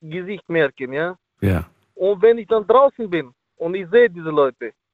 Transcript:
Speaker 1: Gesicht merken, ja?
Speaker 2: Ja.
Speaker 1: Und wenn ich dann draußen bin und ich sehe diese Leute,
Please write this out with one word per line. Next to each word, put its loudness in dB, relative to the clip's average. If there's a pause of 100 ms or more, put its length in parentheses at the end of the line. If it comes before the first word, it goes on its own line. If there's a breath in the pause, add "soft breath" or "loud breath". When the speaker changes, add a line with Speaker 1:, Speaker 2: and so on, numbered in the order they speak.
Speaker 1:
Gesicht -12
merken, -2
ja? -6 (240)
Speaker 2:
Ja. -2 (300)
Speaker 1:
Und -2
wenn 4
ich -12
dann -2
draußen 2
bin -4 (260)
und -6
ich -10
sehe 6
diese -8
Leute, 0 (220)